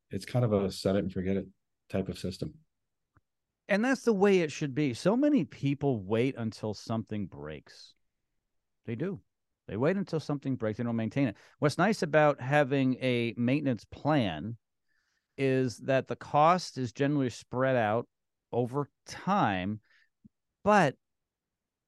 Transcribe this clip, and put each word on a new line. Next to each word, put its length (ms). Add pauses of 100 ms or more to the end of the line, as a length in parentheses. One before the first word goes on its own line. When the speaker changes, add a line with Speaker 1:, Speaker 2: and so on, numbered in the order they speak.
(100)
Speaker 1:
It's 140
kind 200
of 100
a 180
set 240
it 40
and 120
forget 240
it 100 (440)
type 180
of 100
system. 360 (1120)
Speaker 2:
And 160
that's 180
the 120
way 260
it 100
should 240
be. 200
So 220
many 280
people 560
wait 380
until 340
something 540
breaks. 680 (920)
They 80
do. 260 (480)
They 80
wait 220
until 200
something 380
breaks. 220
They 60
don't 120
maintain 320
it. 80 (220)
What's 180
nice 260
about 380
having 640
a 340
maintenance 480
plan 720 (800)
is 420
that 300
the 80
cost 600
is 140
generally 380
spread 460
out 300 (440)
over 380 (180)
time, 760 (840)
but 300 (920)